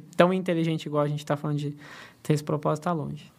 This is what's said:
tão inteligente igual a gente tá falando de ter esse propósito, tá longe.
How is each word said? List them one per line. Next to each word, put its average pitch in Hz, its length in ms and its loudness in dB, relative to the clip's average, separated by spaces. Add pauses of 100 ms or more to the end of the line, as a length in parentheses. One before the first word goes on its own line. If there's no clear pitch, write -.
(160)
tão 180 180 8
inteligente 165 520 0
igual 147 180 0
a 147 60 2
gente 147 160 -4
tá 147 100 2
falando 147 220 -2
de 143 180 -2 (460)
ter - 100 0
esse 147 120 2
propósito, 151 420 0
tá 175 80 2
longe. 147 460 -6